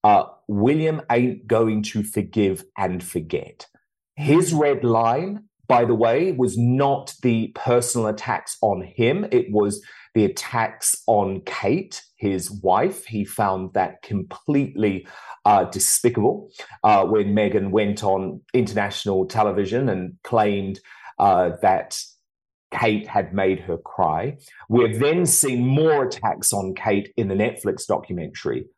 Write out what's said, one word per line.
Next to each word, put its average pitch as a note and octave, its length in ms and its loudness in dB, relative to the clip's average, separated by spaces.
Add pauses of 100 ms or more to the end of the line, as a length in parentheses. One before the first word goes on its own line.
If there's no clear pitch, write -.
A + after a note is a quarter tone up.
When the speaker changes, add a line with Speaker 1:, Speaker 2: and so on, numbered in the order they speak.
Speaker 1:
uh, G#2 200 6 (240)
William D3+ 640 0
ain't A#2+ 340 0
going A2 380 2
to G#2+ 180 -4
forgive G2 640 -2 (120)
and F2+ 280 -4
forget. - 640 -8 (480)
His D3+ 360 2
Speaker 2:
Mm-hmm. D#3 100 0
Speaker 1:
red C#3+ 220 2
line, B2 600 0 (240)
by A#2+ 180 6
the A#2+ 100 2
way, A#2+ 360 2
was B2 260 0
not C3+ 640 0
the A2+ 340 2
personal A#2+ 520 0
attacks G#2+ 540 -4
on G2 200 0
him. B2+ 500 0
It B2 200 2
was G#2 320 0 (320)
the A2 100 4
attacks - 720 -4 (120)
on G2 380 2
Kate, - 560 -4 (160)
his F#2+ 320 -4
wife. G2+ 560 -2
He G#2 200 -4
found F#2+ 480 -4
that F#2 300 -2
completely, G#2 1040 -4 (360)
uh, G2+ 220 6
despicable, - 840 0 (340)
uh, G2+ 220 6
when G2+ 300 2
Meghan G2 360 2
went G#2 320 0
on F#2+ 380 -2 (120)
international G2+ 760 0
television G#2 600 0
and F#2 240 -4 (100)
claimed, G2+ 560 0 (380)
uh, F2+ 340 4 (100)
that F#2 360 0 (760)
Kate G#2+ 340 0
had F#2 260 -2
made F#2+ 280 0
her E2 160 -6
cry. F#2 600 -4 (320)
We're A2+ 280 2
then D#3 280 2
seeing B2 400 2
more D3 400 2
attacks - 480 -4
on F#2+ 220 -4
Kate G2+ 420 -2
in A2+ 120 -2
the G2 60 -4
Netflix G#2+ 520 -4
documentary. D#2 800 -6 (120)